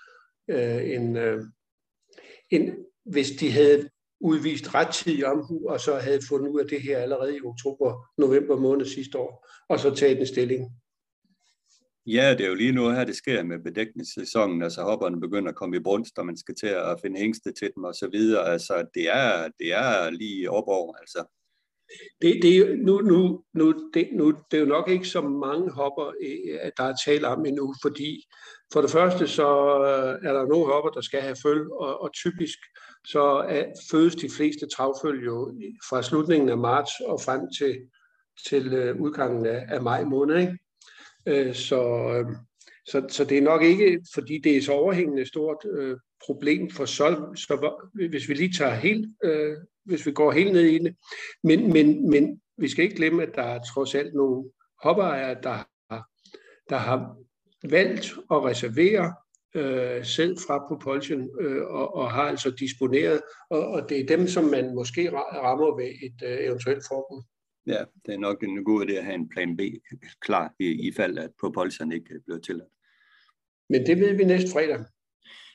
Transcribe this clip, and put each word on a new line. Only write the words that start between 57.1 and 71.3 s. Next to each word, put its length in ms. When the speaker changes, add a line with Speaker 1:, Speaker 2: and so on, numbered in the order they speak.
Speaker 1:
valgt 460
at 140
reservere, 720
øh, 500
selv 320
fra 220
Propulsion, 600
øh, 220
og, 320
og 160
har 120
altså 280
disponeret, 720
og, 180
og 200
det 120
er 160
dem, 100
som 180
man 300
måske 340
ra-, 340
rammer 340
ved 120
et, 260
øh, 180
eventuelt 420
forbud. 340
Speaker 2:
Ja, 180
det 80
er 40
nok 240
en 220
god 220
idé 60
at 120
have 100
en 140
plan 280
B 40
klar 380
i, 300
i 40
fald, 260
at 120